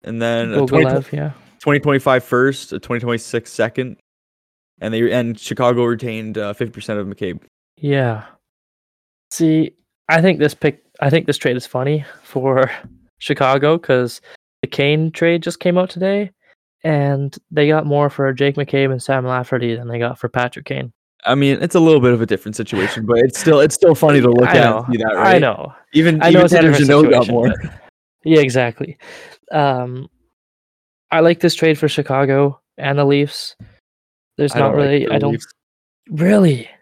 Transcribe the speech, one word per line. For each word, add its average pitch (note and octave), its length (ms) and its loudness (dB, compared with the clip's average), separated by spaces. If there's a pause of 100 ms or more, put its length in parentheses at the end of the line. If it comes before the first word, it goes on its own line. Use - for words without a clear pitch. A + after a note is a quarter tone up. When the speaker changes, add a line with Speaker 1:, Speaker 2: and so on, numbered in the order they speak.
Speaker 1:
And A2+ 180 -8
then A#2 320 -2
a C#3 120 0
twenty, C3 200 -2
Speaker 2:
Gogolev, C3+ 260 -4
yeah. D3 200 -8 (260)
Speaker 1:
twenty C#3+ 220 -2
twenty-five C3+ 420 0
first, C3 500 -2
a - 60 -10
twenty A#2+ 220 -8
twenty-six A#2 500 -6
second. A#2+ 460 -6 (840)
And A2 120 -6
they, A2+ 180 0
and A#2 260 -4
Chicago A#2+ 460 -2
retained, A2 540 -6
uh, G#2 160 -8
fifty A#2 180 -8
percent - 260 -10
of G2 80 -8
McCabe. G2 340 -10 (360)
Speaker 2:
Yeah. B2+ 480 -4 (1040)
See, D#3+ 420 0 (360)
I D#3+ 140 2
think F3+ 160 2
this D3 160 0
pick, D3 280 -4 (180)
I C#3+ 100 0
think D#3+ 160 0
this C#3+ 100 -2
trade B2+ 200 -2
is B2 100 -10
funny C#3 380 -4 (180)
for C3 480 0 (240)
<laughs> - 240 -20
Chicago C#3 600 0
'cause B2+ 420 -2 (420)
the - 60 -8
Kane D#3 420 0
trade E3+ 320 0
just - 180 -8
came F3+ 180 0
out F#3 120 -2
today, G3 400 -4 (540)
and C#3 520 -2 (140)
they D3+ 180 0
got D#3 180 2
more C#3+ 240 0
for C3+ 220 -2
Jake C#3 240 -2
McCabe C#3 340 -2
and B2+ 120 -6
Sam C3 240 -2
Lafferty B2 480 -4
than A#2+ 140 -10
they A#2 100 -8
got A#2+ 200 -4
for A#2+ 100 -8
Patrick B2+ 380 -6
Kane. C3 260 -10 (320)
Speaker 1:
I A#2+ 100 2
mean, C#3 280 0
it's E3+ 120 -6
a F3+ 60 4
little D#3+ 200 6
bit B2 140 4
of A2+ 80 0
a A2+ 40 -2
different G#2 300 -6
situation, G#2+ 480 -6
but A#2 140 2
it's B2+ 200 2
still, D3+ 220 4
it's D3 140 2
still E3+ 200 4
funny D3 280 4
to B2 80 4
look B2 180 4
Speaker 2:
I - 80 2
Speaker 1:
at A#2+ 80 6
Speaker 2:
know. A2 200 2
Speaker 1:
and B2 100 -2
see A2 80 -2
that, A2 100 -2
Speaker 2:
I F#3 200 2
Speaker 1:
right? F3 80 6
Speaker 2:
know. - 340 -4 (180)
Speaker 1:
Even, D#3+ 300 2
Speaker 2:
I E3+ 80 4
know F3+ 100 8
Speaker 1:
even F3+ 60 6
Speaker 2:
it's E3+ 60 4
a F3+ 40 6
Speaker 1:
Tanner E3 140 6
Speaker 2:
different C#3+ 180 4
Speaker 1:
Jeannot D3 220 6
got B2 160 4
Speaker 2:
situation, A#2+ 80 -2
Speaker 1:
more. A#2 280 0
Speaker 2:
but - 180 -16 (440)
yeah, D#3 160 4
exactly. B2+ 580 -2 (540)
Um, C3 560 -2 (1000)
I E3 100 0
like E3+ 200 4
this F3 140 2
trade D#3+ 240 0
for D3+ 100 0
Chicago C#3 720 0 (200)
and C#3+ 200 -2
the C#3+ 60 2
Leafs. C#3+ 500 -2 (840)
There's C#3+ 160 -2
Speaker 1:
I C#3 60 -2
Speaker 2:
not C#3 100 2
Speaker 1:
don't C#3 80 0
like C#3+ 100 0
Speaker 2:
really, C#3 180 0
Speaker 1:
the - 80 -4
Speaker 2:
I C#3+ 40 0
don't C#3+ 140 -2
Speaker 1:
Leafs. A2+ 140 -8 (640)
Speaker 2:
Really? E3+ 600 2 (120)